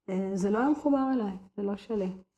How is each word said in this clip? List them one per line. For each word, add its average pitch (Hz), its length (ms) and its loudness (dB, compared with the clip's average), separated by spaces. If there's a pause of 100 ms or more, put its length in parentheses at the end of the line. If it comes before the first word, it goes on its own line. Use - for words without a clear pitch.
אה, 190 240 -2
זה 196 160 0
לא 214 80 2
היה 262 120 2
מחובר 285 440 2
אליי, 202 240 -2 (200)
זה 202 60 -4
לא 202 120 -2
שלי, 196 340 -4 (280)